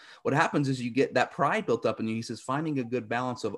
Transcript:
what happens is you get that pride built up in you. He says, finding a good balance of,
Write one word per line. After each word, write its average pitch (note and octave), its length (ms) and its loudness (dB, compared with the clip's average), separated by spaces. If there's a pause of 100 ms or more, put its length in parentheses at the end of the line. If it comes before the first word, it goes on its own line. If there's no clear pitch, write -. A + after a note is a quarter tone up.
(220)
what A#2+ 100 2
happens D3 360 4
is C3 120 -2
you A#2+ 100 -4
get A#2+ 240 2
that B2 180 2
pride E3+ 340 0
built A#2+ 200 2
up A2 120 0
in A2+ 80 -2
you. A2 80 -2
He A2+ 80 -4
says, A2+ 180 -8
finding D3 380 -2
a B2+ 60 -2
good A#2 240 -4
balance B2 340 -2
of, G2+ 160 -4